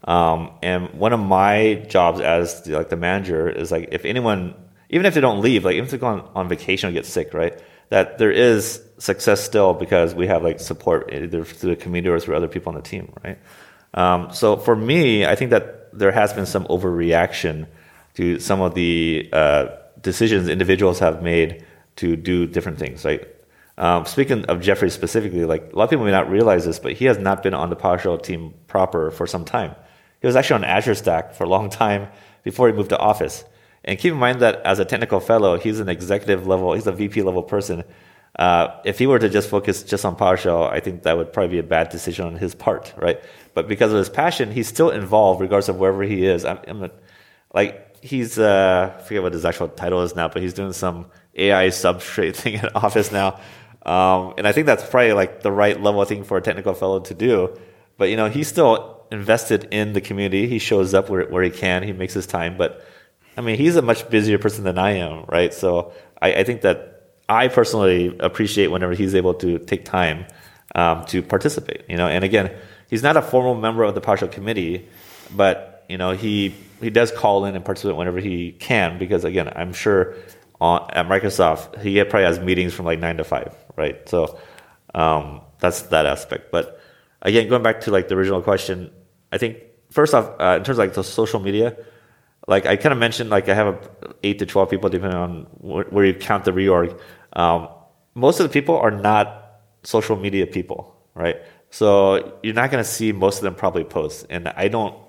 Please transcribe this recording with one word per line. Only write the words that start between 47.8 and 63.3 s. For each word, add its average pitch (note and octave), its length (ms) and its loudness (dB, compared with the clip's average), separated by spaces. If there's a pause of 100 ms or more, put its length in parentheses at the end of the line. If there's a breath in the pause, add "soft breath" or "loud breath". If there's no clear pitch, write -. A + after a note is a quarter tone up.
he's, A#2 360 -6
uh, F#2+ 580 4
I - 60 -20
forget G2 200 -4
what F2 120 -2
his E2 100 -6
actual E2+ 240 -2
title F2+ 340 -2
is F2 140 -4
now, E2 120 -2
but F#2 140 -6
he's F2+ 120 -6
doing G2 180 -8
some F2 340 -6 (300 soft breath)
A G2+ 160 2
I F#2 160 6
substrate F2+ 680 -2
<laughs> - 60 -12
thing G#2+ 140 -4
at G#2+ 180 -6
Office G#2+ 380 0
now. G2 260 -2 (460 loud breath)
Um, F#2 540 2
and G#2 100 2
I G#2 40 4
think D3+ 120 2
that's B2+ 240 2
probably, B2 240 4
like, G2 300 0
the G2+ 100 0
right G#2 260 4
level G2+ 280 2
thing G2+ 180 -6
for F#2+ 140 -2
a - 20 0
technical F#2 320 -4
fellow F#2+ 280 -2
to - 140 -14
do. G2+ 400 0 (440 loud breath)
But, G2 100 2
you A2 80 0
know, A2 140 0
he's D3 180 -6
still - 640 2
invested A2 580 0
in G#2 220 -2
the G2 80 0
community. G2 480 -2
He A#2+ 100 -2
shows G2 360 2
up F#2+ 160 2
where, F2+ 160 0
where F2+ 160 0
he F2+ 80 2
can. F#2 320 -2
He G#2 100 -8
makes F#2 220 -8
his F#2+ 120 -4
time. F2 300 -4
But, - 280 -4 (520 loud breath)